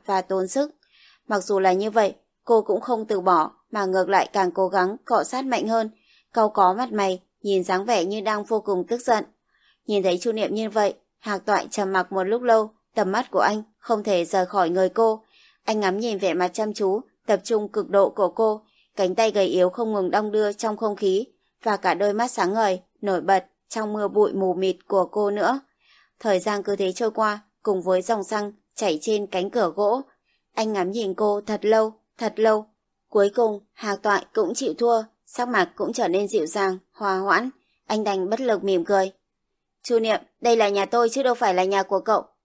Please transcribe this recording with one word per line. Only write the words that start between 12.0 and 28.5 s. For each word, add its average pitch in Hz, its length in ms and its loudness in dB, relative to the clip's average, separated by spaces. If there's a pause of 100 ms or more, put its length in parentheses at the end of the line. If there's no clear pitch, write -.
một 190 120 -2
lúc 220 180 -2
lâu, 220 280 2 (260)
tầm 190 160 0
mắt 233 200 -2
của - 80 2
anh 214 240 0 (140)
không 214 260 -2
thể 185 220 0
rời 185 200 0
khỏi 185 240 0
người 185 200 2
cô. 220 320 0 (420)
Anh 220 160 -2
ngắm 196 180 0
nhìn 220 200 -4
vẻ 180 160 0
mặt 180 200 0
chăm 214 200 -4
chú, 202 280 0 (240)
tập 202 180 2
trung 214 240 -2
cực 202 220 -6
độ 196 200 4
của 185 200 0
cô, 214 320 0 (340)
cánh 185 200 -2
tay 220 160 2
gầy 196 160 2
yếu 180 220 2
không 220 240 -4
ngừng 185 180 -2
đong 214 200 0
đưa 214 200 0
trong 208 260 -4
không 208 180 -4
khí, 196 320 0 (360)
và 208 140 0
cả 185 160 0
đôi 202 200 0
mắt 233 180 -2
sáng 190 220 0
ngời, 202 280 0 (200)
nổi 185 200 0
bật 185 240 2 (240)
trong 214 240 -4
mưa 208 140 -2
bụi 196 260 2
mù 190 200 0
mịt 185 220 0 (120)
của 185 180 2
cô 208 260 -2
nữa. 208 280 0 (600)
Thời 196 200 2
gian 202 240 -2
cứ 202 120 -2
thế 196 160 -2
trôi 220 200 -2
qua, 214 280 -2 (240)
cùng 190 180 0
với 185 200 2
dòng 208 220 -2
xăng 208 280 -4 (240)